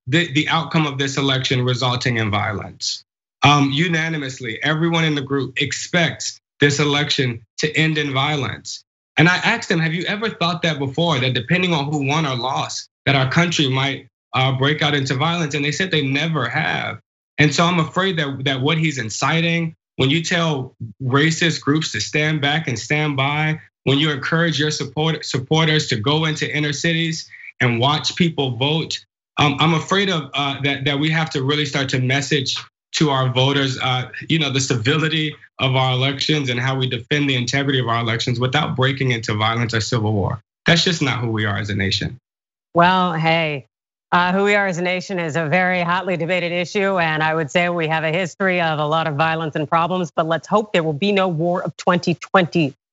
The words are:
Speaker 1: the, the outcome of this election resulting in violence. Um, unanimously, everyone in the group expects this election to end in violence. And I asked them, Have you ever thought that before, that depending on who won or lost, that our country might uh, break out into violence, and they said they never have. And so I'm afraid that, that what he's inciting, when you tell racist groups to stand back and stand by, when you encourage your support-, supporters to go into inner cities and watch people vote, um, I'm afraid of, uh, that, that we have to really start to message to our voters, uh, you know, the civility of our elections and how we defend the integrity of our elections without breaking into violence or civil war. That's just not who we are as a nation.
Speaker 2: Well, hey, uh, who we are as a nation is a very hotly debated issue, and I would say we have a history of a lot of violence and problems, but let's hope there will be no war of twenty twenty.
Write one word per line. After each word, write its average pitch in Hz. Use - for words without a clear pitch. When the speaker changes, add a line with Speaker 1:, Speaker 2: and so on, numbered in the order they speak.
Speaker 1:
the, 147
the 151
outcome 160
of 139
this 135
election 131
resulting 123
in 110
violence. 101
Um, 143
unanimously, 151
everyone 165
in 151
the 143
group 135
expects -
this 143
election 143
to 151
end 156
in 143
violence. 139
And 160
I 180
asked 226
them, 170
Have 160
you 170
ever 208
thought 170
that 160
before, 143
that 123
depending 170
on 139
who 147
won 147
or 131
lost, 127
that 139
our 131
country 165
might 135
uh, 131
break 143
out 147
into 139
violence, 156
and 143
they 147
said 185
they 151
never 143
have. 110
And 151
so 170
I'm 175
afraid 180
that, 139
that 131
what 160
he's 156
inciting, 165
when 131
you 165
tell 160
racist 156
groups 156
to 104
stand 151
back 151
and 120
stand 151
by, 151
when 135
you 156
encourage 156
your 151
support-, 151
supporters 156
to 123
go 147
into 151
inner 147
cities 165
and 120
watch 139
people 139
vote, 147
um, 143
I'm 160
afraid 190
of, 151
uh, 139
that, 135
that 143
we 156
have 160
to 139
really 147
start 139
to 135
message 131
to 156
our 131
voters, 131
uh, 127
you 160
know, 143
the 131
civility 151
of 131
our 131
elections 135
and 120
how 135
we 127
defend 139
the 131
integrity 135
of 117
our 117
elections 117
without 131
breaking 131
into 113
violence 113
or 110
civil 110
war. 95
That's 165
just 170
not 117
who 120
we 107
are 101
as 104
a 104
nation. 95
Speaker 2:
Well, 180
hey, 160
uh, 180
who 196
we 208
are 202
as 175
a 175
nation 180
is 156
a 165
very 180
hotly 180
debated 170
issue, 190
and 156
I 156
would 160
say 175
we 170
have 156
a 160
history 180
of 156
a 151
lot 160
of 151
violence 160
and 156
problems, 170
but 165
let's 160
hope 214
there 170
will 160
be 196
no 190
war 175
of 175
twenty 180
twenty. 170